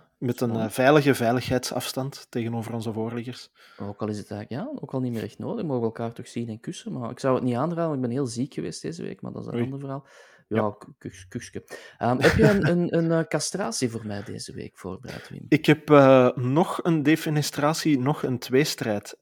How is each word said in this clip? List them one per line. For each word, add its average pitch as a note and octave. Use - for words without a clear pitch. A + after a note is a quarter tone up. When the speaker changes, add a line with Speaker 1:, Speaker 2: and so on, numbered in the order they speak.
Speaker 1:
Met A#2+
een, A#2+
Speaker 2:
Mooi. A2+
Speaker 1:
eh, G#2+
veilige C#3
veiligheidsafstand B2
tegenover A#2
onze A2+
voorliggers. A#2
Speaker 2:
Ook G#2
al G#2+
is G#2
het F#2+
eigenlijk, G#2+
ja, C#4+
ook C#3
al C3
niet B2
meer A2
echt -
nodig. F#3
Mogen C3+
we A#2
elkaar A#2
toch -
zien A#2
en G#2+
kussen. F#3
Maar B2
ik B2+
zou C3
het -
niet B2
aanraden, E3
want D#3+
ik B2+
ben B2
heel C3+
ziek A#2
geweest -
deze E3
week, -
maar -
dat -
is -
een -
Speaker 1:
Oei. A#2+
Speaker 2:
ander C3+
verhaal. C#3
Ja, G#2+
Speaker 1:
Ja. G#2+
Speaker 2:
k-, -
kus-, -
kusje. -
Ehm, C3
heb D#3+
je A3
een, G3
een, F3
een, E3
eh, E3
castratie F3+
voor A2
mij G2+
deze G#2+
week -
voorbereid, -
Wim? -
Speaker 1:
Ik -
heb, D3+
eh, C3+
nog C3
een E3
defenestratie, D3+
nog C#3
een B2+
tweestrijd. B2